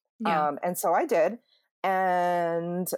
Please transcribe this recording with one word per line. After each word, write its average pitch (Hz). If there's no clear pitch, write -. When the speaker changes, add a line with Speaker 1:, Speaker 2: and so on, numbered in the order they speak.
Speaker 1:
Yeah. 160
Speaker 2:
Um, 147
and -
so 220
I 302
did. 196
And 175